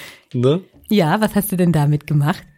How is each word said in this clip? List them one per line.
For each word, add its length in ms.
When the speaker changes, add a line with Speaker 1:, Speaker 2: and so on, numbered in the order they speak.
Speaker 1:
Ne? 280
Speaker 2:
Ja, 320
was 140
hast 160
du 60
denn 160
damit 340
gemacht? 340